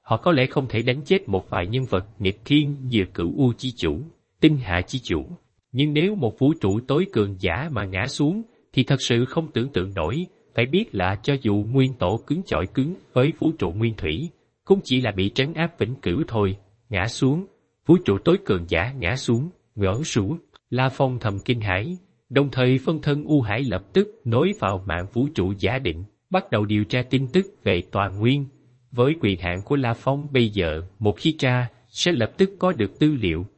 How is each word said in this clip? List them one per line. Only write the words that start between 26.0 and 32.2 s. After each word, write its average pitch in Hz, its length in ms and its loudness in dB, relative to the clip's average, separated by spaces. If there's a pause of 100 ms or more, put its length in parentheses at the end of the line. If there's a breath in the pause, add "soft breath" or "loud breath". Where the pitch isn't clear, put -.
bắt 185 200 -2
đầu 107 140 2
điều 107 200 2
tra 127 260 -2
tin 131 220 2
tức 190 140 2 (180)
về 90 180 2 (100)
Toàn 98 260 -2
Nguyên. 135 280 2 (440)
Với 127 300 2
quyền 98 200 0
hạn 90 240 -4
của 147 120 -2
La 120 180 0
Phong 143 380 -2
bây 120 160 4
giờ, 85 340 -2 (160)
một 104 180 0
khi 160 160 0
tra, 123 360 0 (200)
sẽ - 240 -2
lập 117 240 0